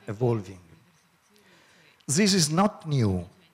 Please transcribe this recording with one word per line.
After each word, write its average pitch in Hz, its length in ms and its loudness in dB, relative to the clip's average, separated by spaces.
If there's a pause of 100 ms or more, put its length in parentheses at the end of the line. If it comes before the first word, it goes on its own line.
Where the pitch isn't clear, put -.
evolving. 104 520 -4 (1500)
This 185 280 2
is 156 160 2
not 190 380 0
new. 101 380 0 (280)